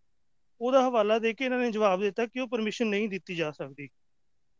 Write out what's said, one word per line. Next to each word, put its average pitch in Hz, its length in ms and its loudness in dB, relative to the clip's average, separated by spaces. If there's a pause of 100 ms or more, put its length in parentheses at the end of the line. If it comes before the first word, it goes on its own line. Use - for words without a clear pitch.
(600)
ਉਹਦਾ 254 280 4
ਹਵਾਲਾ 220 300 4
ਦੇ 220 160 0
ਕੇ 269 100 -6
ਇਹਨਾਂ 254 140 0
ਨੇ 247 120 0
ਜਵਾਬ 202 300 2
ਦਿੱਤਾ 208 260 -2
ਕਿ 254 140 -6
ਉਹ 262 80 -4
ਪਰਮਿਸ਼ਨ 220 380 -2
ਨਹੀਂ 208 220 -2
ਦਿੱਤੀ 185 260 -10
ਜਾ 160 160 -4
ਸਕਦੀ। 139 380 -12 (720)